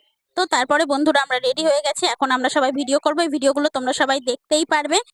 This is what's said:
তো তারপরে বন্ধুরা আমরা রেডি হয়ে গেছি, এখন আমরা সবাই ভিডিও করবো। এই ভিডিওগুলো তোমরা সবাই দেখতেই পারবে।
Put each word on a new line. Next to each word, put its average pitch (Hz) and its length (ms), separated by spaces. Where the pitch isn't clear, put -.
তো 349 80
তারপরে 294 400
বন্ধুরা 285 360
আমরা 262 180
রেডি 262 240
হয়ে 294 180
গেছি, 294 240
এখন 269 260
আমরা 254 180
সবাই 277 220
ভিডিও 269 280
করবো। 311 220
এই 339 60
ভিডিওগুলো 277 420
তোমরা 262 240
সবাই 269 260
দেখতেই 262 460
পারবে। 302 320